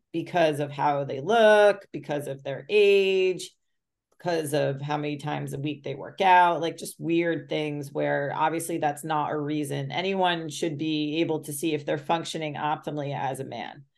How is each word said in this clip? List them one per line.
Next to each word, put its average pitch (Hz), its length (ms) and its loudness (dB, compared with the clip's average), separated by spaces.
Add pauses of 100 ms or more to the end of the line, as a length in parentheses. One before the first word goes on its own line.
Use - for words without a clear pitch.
(120)
because 160 480 2
of 139 120 -4
how 143 340 0
they 127 160 -6
look, 208 720 6
because 147 340 -6
of 139 160 -10
their 135 260 -8
age, 190 800 4 (680)
because 160 360 -2
of 139 280 0
how 147 160 -4
many 147 180 -4
times 143 380 -6
a 139 60 -8
week 143 240 -6
they 135 120 -8
work - 240 -14
out, 180 400 6
like, 165 160 -2
just - 240 -12
weird 165 480 0
things 147 460 -4
where 143 420 0
obviously 165 420 -2
that's 147 280 -2
not 151 260 -2
a 151 80 -2
reason 143 520 -4
anyone 180 580 0
should 156 280 -4
be 151 440 -2
able 156 200 0
to 151 120 -12
see 156 200 -4
if 143 120 -4
they're 156 120 -2
functioning 160 580 -4
optimally 147 600 -4
as 135 220 -6
a 131 60 -8
man. 123 400 -14 (120)